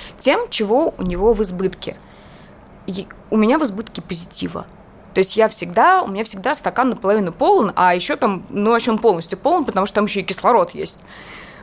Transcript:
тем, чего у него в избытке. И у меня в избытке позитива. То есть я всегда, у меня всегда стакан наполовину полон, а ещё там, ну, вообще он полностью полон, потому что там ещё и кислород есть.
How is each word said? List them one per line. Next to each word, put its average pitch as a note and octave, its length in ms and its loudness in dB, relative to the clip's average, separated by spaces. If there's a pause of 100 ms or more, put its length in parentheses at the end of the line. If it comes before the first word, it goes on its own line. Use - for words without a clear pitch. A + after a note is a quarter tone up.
(180)
тем, G4+ 320 0
чего A#3+ 480 0
у - 40 -8
него F#3 300 2
в G#3+ 100 0
избытке. F#3 540 -6 (920)
И G3 200 -8 (240)
у G#3+ 80 0
меня A3+ 200 4
в D#4+ 60 0
избытке G3 380 -8
позитива. - 640 -8 (480)
То F#3+ 60 2
есть F#3 160 0
я A3 120 6
всегда, A#3 540 2
у - 60 -6
меня G3+ 160 -6
всегда A3 320 -4
стакан - 340 0
наполовину G3 420 0
полон, D4+ 440 2
а F3+ 180 4
ещё F3+ 220 -2
там, G3+ 340 -2
ну, G#3 220 0
вообще A#3 180 2
он A3 80 2
полностью F#3+ 400 0
полон, D#4+ 260 2
потому F#3+ 220 -2
что - 80 -8
там G#3 120 2
ещё G3+ 140 -4
и - 40 -4
кислород G3+ 500 2
есть. D3+ 240 -8 (640)